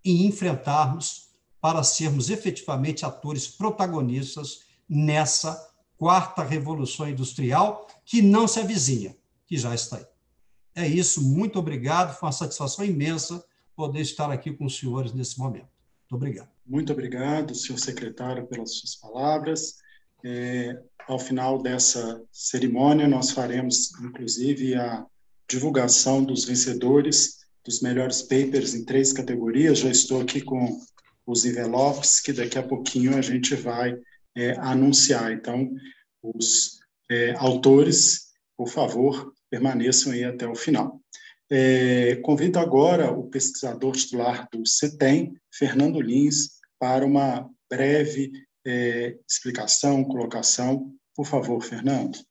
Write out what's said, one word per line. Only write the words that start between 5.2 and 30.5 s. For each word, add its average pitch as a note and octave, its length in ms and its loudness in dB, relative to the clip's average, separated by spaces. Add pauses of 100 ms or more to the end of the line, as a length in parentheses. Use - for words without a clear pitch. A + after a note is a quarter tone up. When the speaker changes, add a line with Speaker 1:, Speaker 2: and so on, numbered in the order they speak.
Speaker 1:
quarta E3+ 460 2
revolução D3 680 -6
industrial C3+ 800 -2 (180)
que A#3 160 2
não G#3 260 8
se A3+ 120 0
avizinha, C3+ 580 -2 (280)
que E3 120 -4
já A#2 180 -2
está - 220 -8
aí. - 80 -16 (680)
É E3+ 120 -2
isso, E3 340 0
muito F#3 380 2
obrigado, D#3 580 -2
foi D#3+ 100 -6
uma C#3+ 40 -2
satisfação D3+ 540 -6
imensa E3 580 -2 (320)
poder D3+ 240 -6
estar D3 320 -4
aqui C#3 220 -8
com C#3+ 120 -8
os C3 120 -6
senhores B2+ 340 -6
nesse B2+ 260 -8
momento. B2+ 300 -8 (420)
Muito B2+ 60 -8
obrigado. C3 340 -8 (160)
Speaker 2:
Muito C#3+ 280 -2
obrigado, C3 600 -4
senhor - 260 -8
secretário, B2 680 -8
pelas A2+ 280 -10
suas - 200 -10
palavras. D3+ 800 -4 (480)
É, B2 580 -6 (240)
ao C3 140 -4
final C3 420 -2
dessa A#2+ 680 -2
cerimônia, C3 760 2
nós C3 240 2
faremos, B2+ 600 -2 (100)
inclusive, B2+ 760 -4
a A#2 300 -4 (440)
divulgação C3 760 2
dos C3 220 -2
vencedores B2+ 1000 2 (200)
dos - 160 -4
melhores B2+ 400 -2
papers C3 520 0
em A2+ 120 -6
três C3+ 260 2
categorias. B2 680 2
Já C3 100 2
estou C3 320 2
aqui B2+ 200 -2
com B2+ 380 -2 (460)